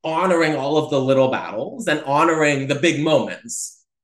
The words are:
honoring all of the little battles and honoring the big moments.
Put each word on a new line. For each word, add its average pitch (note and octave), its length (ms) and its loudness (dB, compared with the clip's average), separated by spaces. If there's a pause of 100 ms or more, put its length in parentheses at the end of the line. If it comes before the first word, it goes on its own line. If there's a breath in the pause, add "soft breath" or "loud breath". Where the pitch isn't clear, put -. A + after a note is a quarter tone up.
honoring E3 520 2
all C#3+ 200 -2
of D3 140 0
the C#3 100 0
little C3 300 4
battles A#2+ 580 -6
and D3+ 160 0
honoring D3 640 2
the C#3 80 -2
big C#3 280 0
moments. A#2+ 840 -2 (200)